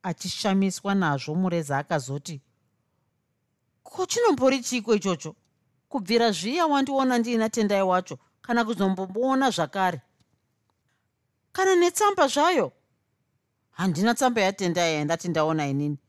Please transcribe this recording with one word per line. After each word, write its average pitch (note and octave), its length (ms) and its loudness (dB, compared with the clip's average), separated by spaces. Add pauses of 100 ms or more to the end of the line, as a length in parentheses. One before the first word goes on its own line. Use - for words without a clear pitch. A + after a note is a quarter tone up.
Achishamiswa G3 920 -2
nazvo D3+ 400 0
mureza E3 440 -2
akazoti, C#3+ 600 -6 (1400)
"Ko, - 240 -6
chinombori C4+ 560 2
chiko A#3+ 320 -2
ichocho? F3+ 400 -2 (540)
Kubvira A3+ 440 0
zviya A#3 340 -2
wandiona C4+ 520 2
ndiina A3+ 300 0
Tendai G#3 340 0
wacho, F#3 360 0 (240)
kana A#3 220 0
kuzombomboona G#3+ 840 -2
zvakare?" F3 500 -2 (1500)
"Kana F#4+ 240 2
netsamba F4+ 520 4
zvayo?" C#4+ 440 2 (960)
"Handina F#3+ 440 0
tsamba A#3+ 260 0
yaTendai F3 540 0
yandati D#3 340 -2
ndaona D#3 380 0
inini. C#3+ 320 -4 (100)